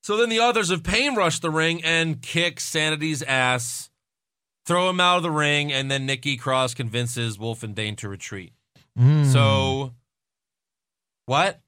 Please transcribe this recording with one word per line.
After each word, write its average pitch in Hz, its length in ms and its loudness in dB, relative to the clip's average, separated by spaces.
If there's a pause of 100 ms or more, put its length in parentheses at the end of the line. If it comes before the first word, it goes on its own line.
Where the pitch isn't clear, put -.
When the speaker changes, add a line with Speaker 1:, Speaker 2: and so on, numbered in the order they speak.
Speaker 1:
So 208 140 -2
then 233 120 2
the 220 120 0
Authors 226 280 2
of 175 140 -2
Pain 240 320 0
rush 175 240 2
the 170 100 -2
ring 160 340 0
and 165 380 0
kick 170 380 -2
Sanity's 156 640 -2
ass, 127 680 0 (760)
throw 180 220 2
him 185 100 -2
out 180 180 4
of 175 60 0
the 165 80 -2
ring, 147 420 2
and 135 160 -2
then 135 160 -2
Nikki 135 320 -2
Cross 131 380 0
convinces 117 640 -4
Wolf 113 240 -6
and 107 100 -10
Dane 107 220 -6
to 104 140 -10
retreat. 95 440 -12 (460)
Speaker 2:
Mm. 147 320 6
Speaker 1:
So, 131 640 2 (1300)
what? 160 420 0